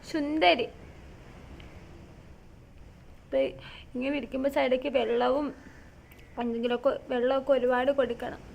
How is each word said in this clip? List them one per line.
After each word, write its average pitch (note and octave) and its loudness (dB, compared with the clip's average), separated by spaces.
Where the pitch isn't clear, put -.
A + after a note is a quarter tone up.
സുന്ദരി. D#4 2
ഇപ്പം C4+ 0
ഇങ്ങനെ C4 -2
ഇരിക്കുമ്പോൾ C4 -2
സൈഡയ്ക്ക് C4 2
വെള്ളവും B3 2
എന്തെങ്കിലുമൊക്കെ, A#3+ 2
വെള്ളമൊക്കെ C4+ 4
ഒരുപാട് B3 4
കൊടുക്കണം. A#3 -2